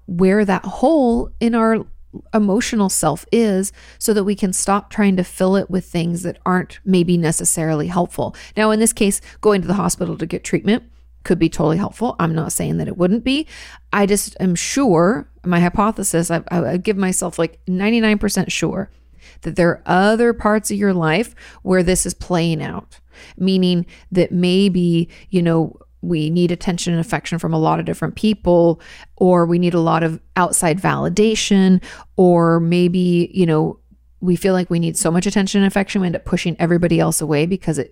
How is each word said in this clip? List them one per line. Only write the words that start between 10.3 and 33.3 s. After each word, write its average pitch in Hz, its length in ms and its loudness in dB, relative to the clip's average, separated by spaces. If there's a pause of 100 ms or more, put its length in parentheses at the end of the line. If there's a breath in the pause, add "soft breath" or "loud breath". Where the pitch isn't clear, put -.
treatment 196 400 -2 (400)
could 175 160 0
be 165 100 2
totally 160 280 0
helpful. - 420 -6
I'm 160 160 -2
not 165 160 -4
saying 165 260 -4
that 160 100 -6
it - 100 -10
wouldn't 185 260 0
be. 277 240 -2 (440 loud breath)
I 202 140 2
just 196 340 -2
am 185 140 0
sure, 196 720 0 (160)
my 180 160 0
hypothesis, 175 720 0
I, 170 200 -2
I, 165 160 -2
I 156 120 -2
give 196 200 -4
myself, 185 420 -4
like, 165 280 -4
ninety-nine 214 520 0
percent 196 320 -2
sure 180 400 -4 (500 soft breath)
that 160 140 -10
there 175 140 4
are - 180 -4
other 220 460 2
parts 214 360 0
of 208 80 -4
your 196 160 2
life 165 400 0 (300 loud breath)
where 185 180 2
this 180 240 0
is 175 80 -8
playing 165 480 -2
out, - 380 -12 (380 loud breath)
meaning 180 500 0 (240 loud breath)
that 180 200 0
maybe, 180 800 2 (220 loud breath)
you 180 100 2
know, 165 380 0 (220)
we 156 280 -2
need 175 220 2
attention 175 400 -4
and 170 80 0
affection 165 400 -6
from 160 140 -4
a 160 40 0
lot 160 220 0
of 165 60 -6
different 160 300 -6
people, 175 640 2 (340 loud breath)
or 180 300 4
we 170 120 2
need 175 160 0
a 175 60 2
lot 165 240 0
of 160 160 -4 (160)
outside 175 420 0
validation, 185 1040 2 (360 loud breath)
or 170 420 4
maybe, 175 720 2